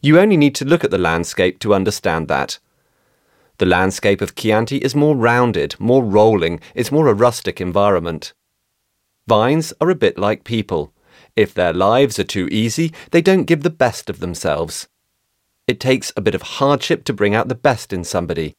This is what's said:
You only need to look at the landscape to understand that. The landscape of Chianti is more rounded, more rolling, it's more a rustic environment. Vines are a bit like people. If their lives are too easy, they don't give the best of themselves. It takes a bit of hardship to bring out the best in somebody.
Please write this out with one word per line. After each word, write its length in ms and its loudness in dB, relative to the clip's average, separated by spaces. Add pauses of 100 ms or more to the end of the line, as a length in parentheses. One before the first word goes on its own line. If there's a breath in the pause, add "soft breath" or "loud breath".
You 180 6
only 180 4
need 180 4
to 100 -6
look 180 2
at 80 0
the 60 0
landscape 640 0
to 140 2
understand 540 -2
that. 320 -4 (960)
The 80 0
landscape 560 0
of 140 -8
Chianti 420 -2
is 160 -4
more 220 2
rounded, 640 0
more 240 2
rolling, 560 2 (160 loud breath)
it's 160 -4
more 160 2
a 80 4
rustic 440 -2
environment. 720 -2 (920)
Vines 560 2
are 80 0
a 60 2
bit 240 0
like 240 -2
people. 500 -6 (420 soft breath)
If 180 0
their 200 0
lives 460 2
are 40 0
too 280 -4
easy, 420 -2 (160 loud breath)
they 120 2
don't 240 2
give 180 0
the 80 -2
best 380 -2
of 100 -10
themselves. 680 -6 (760)
It 140 -2
takes 360 -2
a 60 -6
bit 140 0
of 80 -6
hardship 640 -2
to 80 -4
bring 200 0
out 140 0
the 80 -4
best 360 -2
in 120 -6
somebody. 560 -4